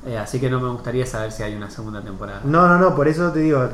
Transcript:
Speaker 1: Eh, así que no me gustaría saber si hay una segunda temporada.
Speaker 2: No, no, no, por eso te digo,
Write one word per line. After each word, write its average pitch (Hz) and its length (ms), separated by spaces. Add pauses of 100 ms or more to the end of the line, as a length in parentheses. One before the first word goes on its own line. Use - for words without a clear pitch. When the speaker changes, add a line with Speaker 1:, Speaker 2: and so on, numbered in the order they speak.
Speaker 1:
Eh, 120 120
así 107 200
que 127 120
no 127 100
me 127 80
gustaría 123 380
saber 110 260
si 113 100
hay 104 120
una 104 160
segunda 107 320
temporada. 98 420
Speaker 2:
No, 165 240
no, 175 100
no, 180 160
por 143 140
eso 165 240
te 156 80
digo, 143 340